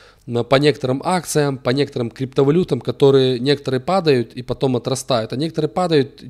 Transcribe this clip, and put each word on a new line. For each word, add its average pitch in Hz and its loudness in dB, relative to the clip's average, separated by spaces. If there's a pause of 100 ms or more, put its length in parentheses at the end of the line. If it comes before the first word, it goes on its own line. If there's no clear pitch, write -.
(260)
м, 120 -2
по 135 2
некоторым 135 0
акциям, 151 -2
по 123 -4
некоторым 123 -2
криптовалютам, 139 0
которые 127 2
некоторые 131 -2
падают 151 0
и 123 -10
потом 127 -2
отрастают. 123 -4
А 123 -6
некоторые 156 -4
падают, 160 0